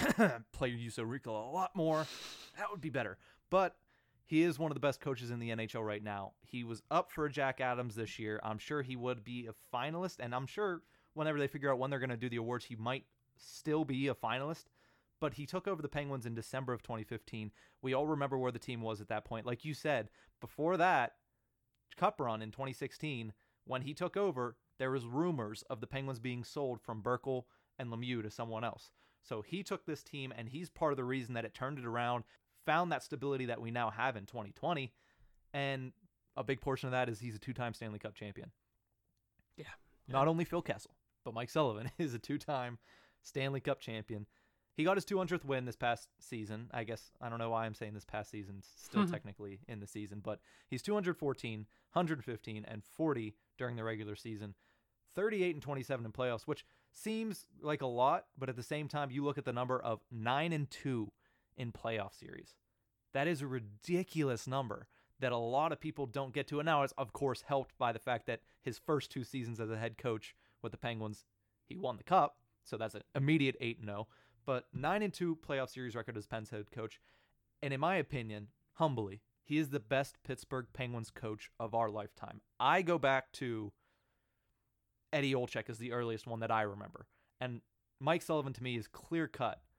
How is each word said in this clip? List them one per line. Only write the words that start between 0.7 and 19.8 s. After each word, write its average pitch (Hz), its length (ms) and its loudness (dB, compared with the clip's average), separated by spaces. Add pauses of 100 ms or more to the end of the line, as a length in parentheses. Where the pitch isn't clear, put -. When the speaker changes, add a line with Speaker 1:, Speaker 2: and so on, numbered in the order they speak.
Speaker 1:
Yuso 117 360 -4
Rico 127 240 -4
a 110 180 -2
lot 180 240 0
more. 160 320 4 (520)
That 202 120 -2
would 202 100 -8
be 151 100 -4
better. 117 280 -2 (320)
But 185 260 4 (480)
he 156 180 6
is 165 160 4
one 156 120 0
of 143 60 -2
the 131 40 -6
best 139 200 2
coaches 123 300 -4
in 120 100 -4
the 117 100 -2
N 113 100 0
H 113 140 -4
L 117 80 0
right 107 200 -2
now. 101 300 -4 (100)
He 123 220 -8
was 113 260 -6
up 175 200 2
for 151 160 0
a 147 60 0
Jack 135 280 2
Adams 123 360 0
this 113 220 -4
year. 107 260 -2
I'm 110 140 -2
sure 147 240 -2
he 131 140 -6
would 120 280 -2
be 120 240 -6
a - 280 -8
finalist, 160 440 -2
and 120 140 -4
I'm 131 120 0
sure 185 360 -2 (320)
whenever 151 240 2
they 143 100 4
figure 139 240 2
out 127 60 4
when 131 120 2
they're 139 80 0
gonna 123 180 0
do 123 120 -2
the 120 80 -2
awards, 117 300 0
he 120 100 -10
might 120 280 -2 (320)
still - 480 0
be 131 240 2
a 123 60 2
finalist. 131 500 -2 (560)
But 147 140 0
he 143 100 -6
took 180 240 -2
over 175 140 0
the 143 60 -2
Penguins 139 360 -2
in 117 100 -4
December 127 380 -2
of 117 100 -2
twenty 110 220 -4
fifteen. 107 460 -6 (320)
We 131 100 2
all 139 140 4
remember 143 320 2
where 127 140 2
the 117 60 -4
team 117 220 -6
was 110 200 -2
at 104 80 -12
that 107 160 -2
point. 113 200 -6
Like 120 200 -2
you 156 100 -2
said, 127 340 0 (320)